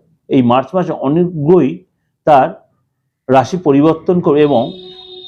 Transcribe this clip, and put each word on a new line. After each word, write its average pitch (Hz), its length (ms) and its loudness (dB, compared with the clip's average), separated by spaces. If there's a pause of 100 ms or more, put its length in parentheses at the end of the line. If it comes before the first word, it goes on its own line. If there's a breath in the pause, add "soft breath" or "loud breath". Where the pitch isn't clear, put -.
(280)
এই 135 140 2
মার্চ 123 320 0
মাসে 180 180 -4
অনেক 151 340 -2 (180)
গ্রহই 170 400 0 (400)
তার 151 440 0 (640)
রাশি 131 260 0
পরিবর্তন 160 640 0
করবে 151 220 2
এবং 143 300 0 (560)